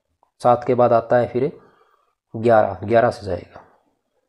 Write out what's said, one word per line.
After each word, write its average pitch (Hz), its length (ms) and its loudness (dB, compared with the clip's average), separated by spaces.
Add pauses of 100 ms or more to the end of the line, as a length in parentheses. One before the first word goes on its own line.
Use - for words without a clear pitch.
(420)
सात 120 260 2
के 127 80 0
बाद 120 180 2
आता 117 240 0
है 120 100 0
फिर 131 240 -6 (840)
ग्यारह, 110 500 2
ग्यारह 113 280 2
से - 140 -10
जाएगा, - 380 -10 (640)